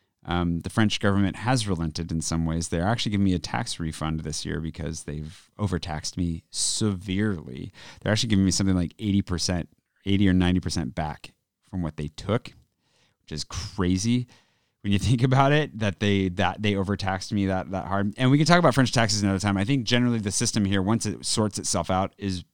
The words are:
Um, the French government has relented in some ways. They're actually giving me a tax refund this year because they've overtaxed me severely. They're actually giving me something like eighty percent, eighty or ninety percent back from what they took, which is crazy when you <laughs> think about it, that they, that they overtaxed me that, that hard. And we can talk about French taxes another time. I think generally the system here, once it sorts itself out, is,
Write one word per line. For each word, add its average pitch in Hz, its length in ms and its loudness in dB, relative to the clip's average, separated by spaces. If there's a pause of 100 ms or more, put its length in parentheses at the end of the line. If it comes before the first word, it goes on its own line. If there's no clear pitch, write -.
(260)
Um, 87 360 -2
the - 80 -10
French 107 300 2
government 98 380 2
has 113 300 0
relented 82 440 -4
in 82 100 -2
some 82 240 -2
ways. 82 240 -4
They're 87 180 -2
actually 117 240 -2
giving 98 140 4
me 92 80 6
a 85 60 2
tax - 400 -4
refund 80 420 -2
this 78 240 -6
year 80 140 -2
because 78 440 -6
they've 76 460 -12 (100)
overtaxed 87 580 -4
me 85 320 -2
severely. 95 1200 -2 (300)
They're 101 100 0
actually 110 180 2
giving 98 160 4
me 92 60 6
something 95 240 2
like 87 240 0
eighty 98 220 2
percent, 87 460 -4 (380)
eighty 98 240 4
or 92 40 6
ninety 90 280 4
percent 80 340 -6
back 76 380 -8 (360)
from 92 120 -6
what 78 160 -6
they 76 100 -6
took, - 460 -4 (720)
which - 80 -20
is 76 120 -8
crazy 101 840 -2 (540)
when 101 120 0
you 101 60 2
<laughs> - 80 -2
think 127 160 2
about 135 280 4
it, 147 280 0
that 104 200 -2
they, 98 300 2
that 92 320 0
they 104 140 2
overtaxed 95 580 -2
me 101 140 0
that, 92 240 -4
that 95 160 -6
hard. 101 300 -2
And 127 120 2
we 143 80 6
can 151 80 4
talk 175 140 6
about 165 160 4
French 131 160 4
taxes 104 320 2
another 98 160 2
time. 101 180 0
I 95 60 0
think 127 220 0
generally 120 340 2
the 101 120 -2
system 110 340 0
here, 98 160 2
once 107 240 0
it 78 200 -6
sorts 107 320 0
itself 92 320 -2
out, 95 280 0
is, 95 260 -4 (100)